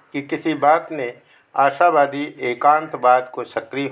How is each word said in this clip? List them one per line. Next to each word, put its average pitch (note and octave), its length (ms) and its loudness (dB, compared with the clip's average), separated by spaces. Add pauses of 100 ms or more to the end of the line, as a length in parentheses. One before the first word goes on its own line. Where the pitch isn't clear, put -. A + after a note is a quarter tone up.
(120)
कि C#3 100 -6
किसी D#3 340 -4
बात D#3 360 2
ने C3 200 -8 (420)
आशावादी C#3 680 2 (180)
एकांतवाद B2+ 840 2
को B2 180 -10
सक्रिय C3+ 460 -6